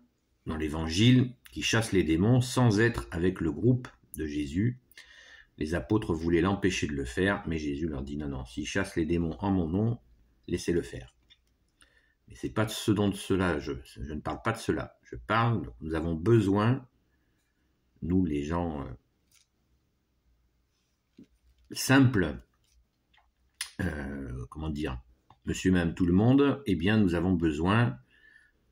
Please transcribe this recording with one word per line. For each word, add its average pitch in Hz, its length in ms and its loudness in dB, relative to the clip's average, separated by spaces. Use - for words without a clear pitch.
dans 80 100 -6
l'Évangile 82 760 2
qui - 120 -10
chasse 113 280 0
les 90 140 4
démons 95 360 4
sans 123 380 2
être 117 320 2
avec 90 300 0
le 82 100 0
groupe 117 380 0
de 78 100 -6
Jésus. 76 540 -2
Les 78 160 -4
apôtres 92 400 0
voulaient 82 260 2
l'empêcher 95 460 0
de 73 80 -4
le 69 100 -4
faire, 98 420 -2
mais 82 120 -4
Jésus 73 280 -4
leur 71 160 -6
dit, « 71 140 -10
Non, 73 120 -6
non, 65 180 -8
s'il 76 200 -10
chasse - 300 -4
les 85 80 0
démons 82 360 -2
en 98 100 -2
mon 90 180 0
nom, 110 300 0
laissez-le 87 320 -2
faire. » - 340 -10
Mais 98 60 -18
c'est - 140 -8
pas 110 160 -2
de 110 60 -4
ce - 200 -2
dont 101 200 2
de 95 40 -2
cela, 90 440 0
je, 71 140 -8
je 73 300 -12
ne 76 60 -8
parle 76 200 -8
pas 110 120 -2
de 113 60 -6
cela. - 440 -4
Je - 140 -18
parle, 110 540 0
nous 80 120 -6
avons 82 200 -2
besoin, 104 720 2
nous 90 240 2
les 73 180 -2
gens, 78 440 -4
euh, - 2500 -20
simples, 120 680 4
euh, 69 680 -8
comment 78 220 -8
dire, 71 280 -6
monsieur, 92 280 0
madame, 85 220 2
tout 90 120 0
le 87 80 4
monde, 127 500 4
eh 98 100 0
bien, 92 220 2
nous 92 180 4
avons 87 200 2
besoin, 82 640 2